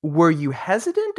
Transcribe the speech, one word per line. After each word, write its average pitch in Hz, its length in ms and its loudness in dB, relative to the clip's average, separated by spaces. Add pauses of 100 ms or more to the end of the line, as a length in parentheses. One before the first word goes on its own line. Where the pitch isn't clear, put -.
were 156 260 4
you 147 220 -2
hesitant, 349 680 -4